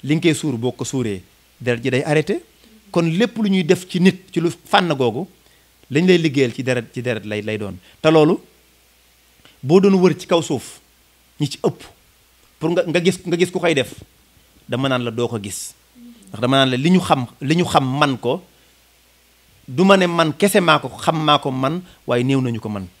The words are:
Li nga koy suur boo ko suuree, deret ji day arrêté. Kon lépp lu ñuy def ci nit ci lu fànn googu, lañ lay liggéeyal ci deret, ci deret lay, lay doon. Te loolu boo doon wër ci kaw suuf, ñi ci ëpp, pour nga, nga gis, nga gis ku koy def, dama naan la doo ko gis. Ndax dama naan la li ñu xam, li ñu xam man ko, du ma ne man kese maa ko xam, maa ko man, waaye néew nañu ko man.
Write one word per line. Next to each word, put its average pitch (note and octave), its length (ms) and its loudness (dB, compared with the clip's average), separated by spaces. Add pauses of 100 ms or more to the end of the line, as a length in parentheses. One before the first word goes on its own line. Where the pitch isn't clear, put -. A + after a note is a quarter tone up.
Li C#3 100 0
nga D#3+ 80 -2
koy E3 120 4
suur C#3+ 240 -4
boo A#2+ 140 -2
ko - 120 -10
suuree, A2 380 -6 (380)
deret A#2+ 220 -2
ji B2+ 80 -2
day B2 140 0
arrêté. D#3 360 0 (520)
Kon E3+ 180 0
lépp F#3+ 280 0
lu G#3+ 120 0
ñuy F#3+ 140 2
def F3+ 240 0
ci F#3 120 -6
nit F#3 320 2
ci E3+ 80 -2
lu E3 100 0
fànn F#3 440 0
googu, C3 320 -2 (640)
lañ D3+ 160 2
lay F3+ 120 6
liggéeyal C3+ 360 0
ci - 80 -8
deret, B2 220 -2 (100)
ci B2+ 80 -8
deret A2+ 220 -4
lay, G#2+ 180 -6
lay G#2+ 160 -6
doon. G2 160 -8 (260)
Te D#3 100 2
loolu D#3+ 280 6 (1200)
boo D#3 180 4
doon G3 180 4
wër F3+ 180 2
ci - 100 -18
kaw E3+ 160 0
suuf, - 360 -8 (640)
ñi D3 100 -2
ci - 140 -14
ëpp, - 180 -2 (760)
pour D#3+ 100 -2
nga, F3 160 0
nga E3+ 160 -2
gis, F3+ 240 0
nga F3 100 -2
gis F3 140 0
ku F#3 80 -8
koy E3+ 160 0
def, C3 200 -4 (760)
dama C3 200 -4
naan B2+ 140 -2
la A#2+ 80 -6
doo A#2+ 180 -4
ko A#2 140 -6
gis. - 320 -12 (540)
Ndax - 120 -16
dama B2 180 0
naan C3+ 120 2
la B2+ 60 -2
li C#3 140 0
ñu F#3 100 6
xam, C#3+ 260 0 (140)
li D3+ 160 0
ñu F3 80 2
xam D3+ 200 2 (140)
man C#3 200 0
ko, C#3 240 -4 (1200)
du C3+ 180 -2
ma G3 120 8
ne F#3 100 2
man E3+ 260 0
kese G3+ 280 2
maa F3 180 2
ko - 100 -6
xam, D#3+ 360 -2
maa D3 140 4
ko C#3+ 120 -4
man, C3+ 320 -4 (240)
waaye B2 180 0
néew C3+ 160 2
nañu A#2+ 200 -4
ko A2 80 -10
man. G2+ 180 -6 (140)